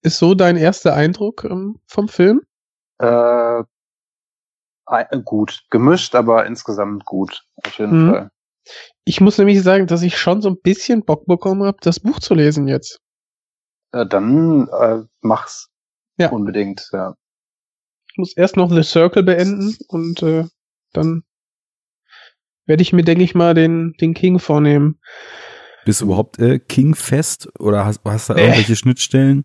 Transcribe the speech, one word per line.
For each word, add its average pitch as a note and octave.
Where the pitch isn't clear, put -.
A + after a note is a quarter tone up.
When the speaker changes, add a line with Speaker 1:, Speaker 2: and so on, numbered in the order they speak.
Speaker 1:
ist -
so F3
dein F3
erster E3
Eindruck, F3+
ähm, G3
vom G#3
Film? G3+
Speaker 2:
Äh, A#2+
ei-, A#2+
gut. -
Gemischt, C3+
aber A2+
insgesamt G#2
gut. -
Auf -
jeden D#3+
Speaker 1:
Mhm. F3+
Speaker 2:
Fall. -
Speaker 1:
Ich -
muss G3+
nämlich G3
sagen, F#3
dass E3+
ich F3
schon G3
so G3+
ein F#3
bisschen G#3
Bock -
bekommen F#3+
hab, G3
das F3
Buch A3+
zu -
lesen D3+
jetzt. -
Speaker 2:
Äh, A#2
dann, C3+
äh, A2+
mach's. -
Speaker 1:
Ja. E3
Speaker 2:
Unbedingt, G2
ja. F#2
Speaker 1:
Ich -
muss F3+
erst F#3
noch F3+
The E3
Circle F3
beenden G3
und, E3+
äh, D#3+
dann D#3+
werde D#3+
ich -
mir, F3
denke E3+
ich -
mal, E3+
den, E3
den E3
King F3+
vornehmen. D3
Speaker 3:
Bist G#2
du G2+
überhaupt, G2
äh, B2
King-fest -
oder G2+
hast, G#2
hast G#2
du G2+
Speaker 1:
Nee. -
Speaker 3:
irgendwelche A2
Schnittstellen? C3+